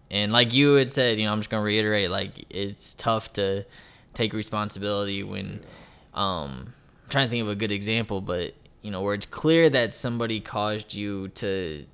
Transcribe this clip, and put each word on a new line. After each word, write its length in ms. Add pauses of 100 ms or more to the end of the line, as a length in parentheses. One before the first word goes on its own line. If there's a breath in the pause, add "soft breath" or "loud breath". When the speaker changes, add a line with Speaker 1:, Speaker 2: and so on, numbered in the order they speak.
(120)
Speaker 1:
and 200
like 220
you 200
had 180
said, 280
you 60
know, 60
I'm 80
just 100
gonna 140
reiterate, 460
like, 400
it's 460
tough 380
to 320 (480 soft breath)
take 200
responsibility 880
when, 360 (560 loud breath)
Speaker 2:
Yeah. 260
Speaker 1:
um, 320 (300)
I'm 60
trying 180
to 20
think 140
of 60
a 60
good 160
example, 500
but, 320 (280)
you 100
know, 100
where 120
it's 140
clear 420
that 240
somebody 460
caused 560
you 340
to 640